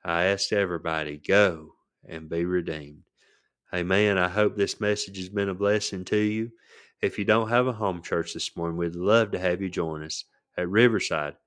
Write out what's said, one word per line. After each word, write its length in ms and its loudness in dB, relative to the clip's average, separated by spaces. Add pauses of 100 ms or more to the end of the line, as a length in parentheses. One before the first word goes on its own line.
I 200 0
ask 280 0
everybody, 640 -2
go 580 2 (280)
and 240 -12
be 160 -2
redeemed. 600 -4 (680)
Amen. 460 2
I 120 2
hope 260 2
this 260 -2
message 360 -2
has 120 -8
been 200 -2
a 40 -4
blessing 520 0
to 120 0
you. 340 0 (500)
If 180 -2
you 40 -2
don't 260 4
have 180 2
a 60 -2
home 280 -2
church 320 -2
this 240 -8
morning, 200 -2
we'd 180 -2
love 360 4
to 80 -4
have 220 0
you 80 -4
join 320 -4
us 240 -10 (320)
at 100 -2
Riverside 800 2